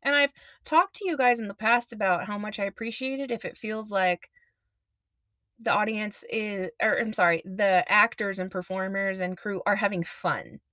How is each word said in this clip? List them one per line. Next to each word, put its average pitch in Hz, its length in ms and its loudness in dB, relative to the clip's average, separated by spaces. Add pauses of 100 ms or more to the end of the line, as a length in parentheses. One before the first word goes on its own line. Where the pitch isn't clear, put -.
And 277 140 2
I've 285 160 4 (320)
talked 349 320 4
to 403 100 -6
you 339 100 0
guys 247 220 4
in 220 100 -6
the 196 60 -8
past 233 380 0
about 190 340 0
how 208 120 -6
much 208 200 -8
I 202 60 -2
appreciate 233 560 -6
it 269 100 -6
if 233 140 -6
it - 140 -8
feels 220 320 -8
like 185 400 0 (1300)
the 220 120 0
audience 214 580 -2
is, 208 400 -4 (120)
or 214 160 2
I'm 220 140 -4
sorry, 170 320 2
the 190 460 2
actors 208 480 2
and 185 120 -4
performers 190 720 -4
and 180 160 -4
crew 196 280 -6
are 202 120 2
having 202 260 0
fun - 560 -4 (140)